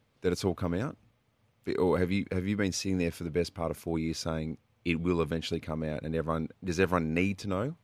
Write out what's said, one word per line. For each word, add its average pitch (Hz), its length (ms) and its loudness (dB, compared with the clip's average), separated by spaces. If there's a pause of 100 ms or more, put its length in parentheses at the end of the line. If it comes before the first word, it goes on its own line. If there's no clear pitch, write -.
(200)
that 90 120 2
it's - 120 -2
all 90 100 2
come 87 180 -2
out? 110 240 -2 (840)
Or 85 200 4
have 90 120 2
you, 98 200 2
have 92 160 0
you 101 100 0
been 98 160 2
sitting 95 240 0
there 85 140 2
for 85 140 -8
the 82 60 -6
best 85 220 0
part 80 180 -2
of 80 60 -6
four 82 220 -2
years 80 200 -2
saying 80 380 -2 (280)
it 85 160 2
will 85 200 4
eventually 80 400 -2
come 80 220 -4
out 76 200 -4
and 80 120 -4
everyone, 80 340 0 (140)
does 90 160 -2
everyone 85 340 4
need 95 260 2
to 104 100 -8
know, 107 360 -2